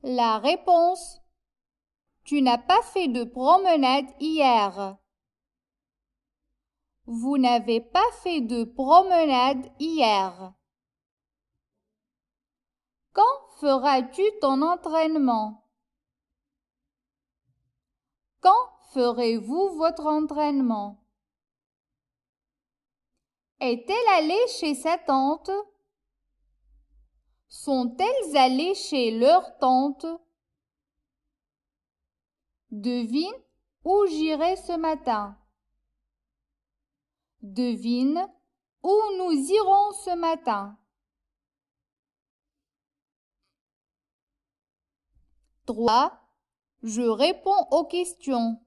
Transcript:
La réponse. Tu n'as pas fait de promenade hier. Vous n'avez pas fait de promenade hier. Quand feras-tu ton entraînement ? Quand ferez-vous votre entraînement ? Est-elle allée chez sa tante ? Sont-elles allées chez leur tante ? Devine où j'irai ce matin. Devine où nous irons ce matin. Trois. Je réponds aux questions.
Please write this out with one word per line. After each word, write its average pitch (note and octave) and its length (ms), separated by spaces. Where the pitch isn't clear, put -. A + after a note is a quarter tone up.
La A#3 300
réponse. F4 800
Tu D4 180
n'as B3 160
pas F#4 240
fait F4+ 280
de A#3+ 160
promenade C#4 800
hier. G#3+ 760
Vous A#3 320
n'avez A#3 440
pas F#4+ 280
fait F4 160
de A#3 240
promenade C#4 1040
hier. G3 720
Quand B4 260
feras-tu C4+ 640
ton C4+ 220
entraînement ? C#4 1080
Quand A4 300
ferez-vous A#3+ 840
votre D#4+ 320
entraînement ? C#4+ 960
Est-elle D#4+ 560
allée F4 320
chez D4+ 160
sa E4 240
tante ? D4 540
Sont-elles D4 840
allées C4+ 400
chez B3+ 340
leur C4+ 480
tante ? C4+ 480
Devine B3 640
où G4 220
j'irai D#4 500
ce F4 200
matin. C4 600
Devine B3 880
où F#4+ 120
nous F#4 140
irons G4 600
ce F4+ 220
matin. D4+ 640
Trois. A#3 560
Je A3+ 180
réponds E4 680
aux D#4+ 140
questions. B3+ 800